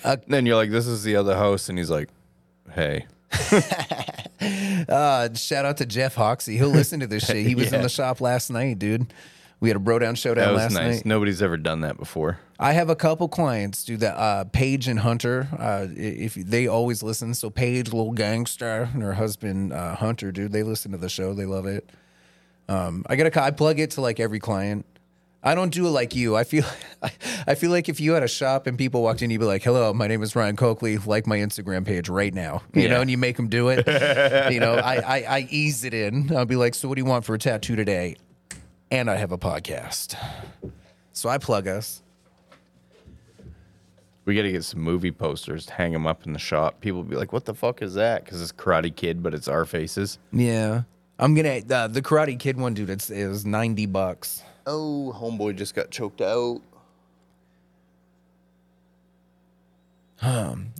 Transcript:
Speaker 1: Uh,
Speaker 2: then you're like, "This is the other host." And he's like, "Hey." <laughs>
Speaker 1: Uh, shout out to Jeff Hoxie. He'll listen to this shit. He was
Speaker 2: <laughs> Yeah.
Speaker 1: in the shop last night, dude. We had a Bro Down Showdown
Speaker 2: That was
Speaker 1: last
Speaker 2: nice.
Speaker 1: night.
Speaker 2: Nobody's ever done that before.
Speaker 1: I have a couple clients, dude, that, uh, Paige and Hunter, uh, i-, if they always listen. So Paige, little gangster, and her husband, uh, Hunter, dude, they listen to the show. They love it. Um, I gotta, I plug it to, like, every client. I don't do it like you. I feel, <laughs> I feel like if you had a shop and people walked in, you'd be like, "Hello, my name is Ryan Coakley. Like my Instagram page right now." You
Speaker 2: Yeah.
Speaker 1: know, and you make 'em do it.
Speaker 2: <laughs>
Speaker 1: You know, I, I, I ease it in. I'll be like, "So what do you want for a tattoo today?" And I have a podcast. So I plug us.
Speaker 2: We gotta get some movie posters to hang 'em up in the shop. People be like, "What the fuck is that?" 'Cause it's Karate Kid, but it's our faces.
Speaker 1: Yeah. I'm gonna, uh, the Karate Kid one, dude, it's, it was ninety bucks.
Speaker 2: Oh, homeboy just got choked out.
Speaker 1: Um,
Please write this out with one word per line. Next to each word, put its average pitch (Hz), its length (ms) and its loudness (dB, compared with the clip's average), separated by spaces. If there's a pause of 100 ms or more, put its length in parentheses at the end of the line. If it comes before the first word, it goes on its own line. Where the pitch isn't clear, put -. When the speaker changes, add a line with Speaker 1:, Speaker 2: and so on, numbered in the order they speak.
Speaker 1:
Uh, 135 140 2 (100)
Speaker 2:
then 131 200 4
you're 117 80 6
like, 110 160 4
"This 117 160 2
is 113 160 -4
the 107 120 2
other 98 220 4
host." 101 320 2
And 90 80 -4
he's 82 140 -2
like, 76 180 0 (600)
"Hey." 76 340 -2 (260)
<laughs> - 540 2 (1040)
Speaker 1:
Uh, 131 460 2
shout 139 280 -2
out 139 140 0
to 135 80 -2
Jeff 123 300 -2
Hoxie. 110 420 2
He'll 135 100 6
listen 147 320 6
to 131 80 -2
this 104 180 -2
shit. 110 200 2
He 123 100 4
was 117 120 2
Speaker 2:
<laughs> 117 40 -2
Yeah. 110 60 4
Speaker 1:
in 113 60 2
the 123 60 2
shop 127 300 0
last 123 300 0
night, 123 280 -2
dude. 110 360 0 (480)
We 113 80 4
had 104 80 4
a - 20 -2
Bro 117 200 2
Down 117 160 0
Showdown 117 320 2
Speaker 2:
That 101 40 6
was 107 120 4
Speaker 1:
last 113 100 2
Speaker 2:
nice. 92 240 2
Speaker 1:
night. 110 80 -8
Speaker 2:
Nobody's 104 360 2
ever 90 140 2
done 80 260 -2
that 76 160 -2
before. 80 420 -4 (200)
Speaker 1:
I 143 140 4
have 165 160 4
a 160 60 2
couple 165 340 0
clients, 113 560 -2
dude, 113 160 -6
that, 104 160 2
uh, 101 280 2
Paige 131 440 2
and 113 100 0
Hunter, 120 480 0 (100)
uh, 101 320 -2
i-, - 60 -12
if - 400 -6
they 113 320 0
always 113 340 0
listen. 113 320 -4
So 117 160 -6
Paige, 123 440 -2
little 113 180 0
gangster, 113 840 -2
and 127 80 -2
her 101 120 -2
husband, 98 580 -2
uh, 85 240 -6
Hunter, 110 380 -2
dude, 101 180 -4
they 107 120 0
listen 107 280 -4
to 95 60 -6
the 90 120 -6
show. 92 240 -4
They 98 120 -4
love 95 200 -4
it. 98 240 -6 (800)
Um, 90 400 -2
I - 80 -2
gotta, 160 260 2
I 139 100 2
plug 151 280 2
it 151 120 -2
to, 139 100 -6
like, 117 180 0
every 110 200 -2
client. 101 460 -4 (600)
I 151 100 4
don't 180 180 0
do 180 140 0
it - 20 2
like 127 260 0
you. 117 220 2
I 120 80 2
feel, 151 180 2 (400)
<laughs> 220 440 -8
I 143 80 2
feel 170 140 0
like 175 200 2
if 151 100 -6
you 156 140 2
had 156 100 4
a 117 60 0
shop 135 360 0
and 120 120 -2
people 127 260 0
walked 113 180 2
in, 120 80 0
you'd 113 100 0
be 113 60 2
like, 98 160 2
"Hello, 120 320 4
my 110 140 0
name 110 160 0
is 110 140 -4
Ryan 104 180 2
Coakley. 110 420 2
Like 107 300 0
my 107 100 2
Instagram 98 480 -4
page 87 220 -2
right 95 260 0
now." 82 280 -6 (120)
You 147 100 6
Speaker 2:
Yeah. - 80 4
Speaker 1:
know, 123 100 6
and 131 100 0
you 123 60 0
make 123 200 0
'em 117 120 -2
do 120 180 2
it. 127 180 4
Speaker 2:
<laughs> 139 680 4
Speaker 1:
You 117 80 2
know, 117 140 4
I, 127 200 2
I, 127 220 2 (100)
I 135 240 0
ease 147 320 0
it 123 100 -4
in. 120 400 0
I'll 127 120 2
be 123 100 2
like, 120 200 4
"So - 120 -6
what 135 80 -4
do 131 60 -2
you 127 40 -2
want 123 200 2
for 110 100 -2
a - 20 0
tattoo 113 380 -2
today?" 92 400 0 (760)
And 127 220 0
I 95 60 0
have 95 160 -2
a 90 40 -2
podcast. - 760 -6 (960)
So - 160 -6
I 135 120 0
plug 101 280 0
us. 101 340 -6 (2250)
Speaker 2:
We 101 140 0
gotta 104 160 2
get 85 100 -4
some - 160 -8
movie 85 320 0
posters - 540 -6
to - 80 -16
hang 85 200 -2
'em 80 140 -2
up 80 180 -2
in 80 60 -6
the 73 80 -6
shop. 78 400 -2
People 90 240 -6
be 73 140 -6
like, - 160 -4
"What 123 100 -4
the 110 100 -8
fuck 123 280 -4
is 95 140 -8
that?" 110 300 0
'Cause 87 160 -10
it's 82 120 -8
Karate 82 420 2
Kid, 87 260 -2
but 85 120 -2
it's - 160 -6
our 80 160 2
faces. 85 540 -4 (120)
Speaker 1:
Yeah. 117 520 2 (360)
I'm 147 160 6
gonna, 147 240 2 (100)
uh, 120 200 0
the 123 120 -2
Karate 147 380 2
Kid 135 180 -2
one, 127 160 -2
dude, 104 160 -4
it's, 95 200 -6
it 101 180 -4
was 101 180 -4
ninety 107 420 0
bucks. 95 540 -4 (240)
Speaker 2:
Oh, 143 540 -4
homeboy 107 380 -4
just 98 180 -8
got - 160 -4
choked 107 300 -8
out. 120 400 0 (3500)
Speaker 1:
Um, 107 460 -2 (120)